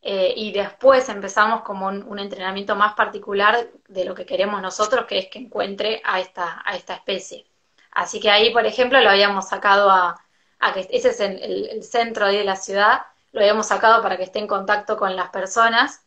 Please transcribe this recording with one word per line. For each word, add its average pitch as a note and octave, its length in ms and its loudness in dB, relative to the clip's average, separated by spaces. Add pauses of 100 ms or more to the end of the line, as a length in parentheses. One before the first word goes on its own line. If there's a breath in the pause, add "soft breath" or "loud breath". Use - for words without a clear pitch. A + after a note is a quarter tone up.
eh, F#3+ 320 0
y G#3+ 160 -8
después B3+ 560 4
empezamos G#3+ 540 -2
como G3 240 -8
un, G3 160 -6
un G#3 160 -12
entrenamiento G3+ 580 -6
más G#3 180 2
particular G#3 720 0 (200)
de F#3 160 -6
lo F#3+ 100 -6
que F#3 120 -14
queremos G3 340 -2
nosotros, G#3+ 460 -2
que G3+ 120 -4
es F#3+ 100 -6
que G#3 100 -18
encuentre G#3 680 -6
a F#3 160 -2
esta, F3 440 -8
a G3 120 -6
esta F3+ 180 -12
especie. - 520 -10 (460 soft breath)
Así F#3+ 280 -4
que G#3+ 100 0
ahí, A3 220 4
por A3+ 140 4
ejemplo, B3+ 340 4
lo G#3+ 100 6
habíamos G3 380 2
sacado G3+ 420 4
a, F3+ 300 2 (380 soft breath)
a G3+ 160 0
que F#3+ 160 -6
ese - 200 2
es G#3 100 -8
el, F#3+ 220 -2
el, G3 280 -6
el A3 140 -10
centro A3+ 420 -2
ahí G3 120 2
de G3+ 60 -2
la F#3+ 120 -2
ciudad, G#3 460 2 (300)
lo - 80 -4
habíamos G#3 280 4
sacado A3+ 340 4
para F#3 140 -2
que F#3 80 -6
esté G#3 160 -8
en G#3 80 -8
contacto G#3 480 -2
con F#3+ 180 -2
las F#3 160 -6
personas A3+ 760 0